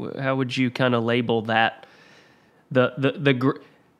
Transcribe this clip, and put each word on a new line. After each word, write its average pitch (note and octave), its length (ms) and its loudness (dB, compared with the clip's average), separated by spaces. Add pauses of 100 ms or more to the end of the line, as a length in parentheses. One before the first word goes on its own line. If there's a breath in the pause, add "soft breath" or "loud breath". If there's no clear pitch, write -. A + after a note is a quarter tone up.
(200)
how C3+ 140 -2
would C3 220 -4
you B2+ 140 0
kinda B2 280 0
label A#2 440 0
that? A2+ 440 0 (840 soft breath)
The, B2+ 260 2
the, C3+ 140 0
the C#3 220 2
gr-, C3 260 -2 (400 soft breath)